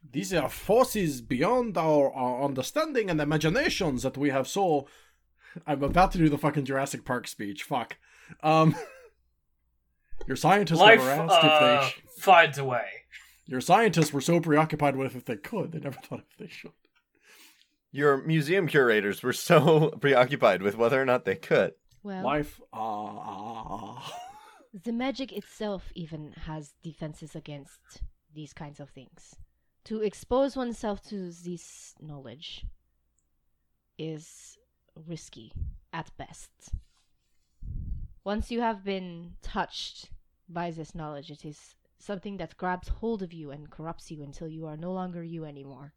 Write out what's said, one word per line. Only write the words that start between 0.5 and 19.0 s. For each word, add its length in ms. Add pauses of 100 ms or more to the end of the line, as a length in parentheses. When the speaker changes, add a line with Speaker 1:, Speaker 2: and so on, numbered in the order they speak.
Speaker 1:
beyond 560
our, 340
our 320
understanding 680
and 120
imaginations 800
that 140
we 140
have 160
so, 400 (800)
I'm 160
about 300
to 40
do 120
the 100
fucking 260
Jurassic 400
Park 220
speech, 360
fuck. 340 (440)
Um, 340 (760)
<laughs> 760
your 100
scientists 420
Speaker 2:
Life, 200
Speaker 1:
never 120 (120)
asked 220
if 140
they 160
Speaker 2:
uh, 80
Speaker 1:
sh- 160 (200)
Speaker 2:
finds 380
a 80
way. 200 (600)
Speaker 1:
Your 160
scientists 520
were 80
so 180
preoccupied 560
with 200
if 100
they 120
could, 340
they 80
never 220
thought 300
if 60
they 100
should. 240 (1200)
Speaker 3:
Your 260
museum 500
curators 540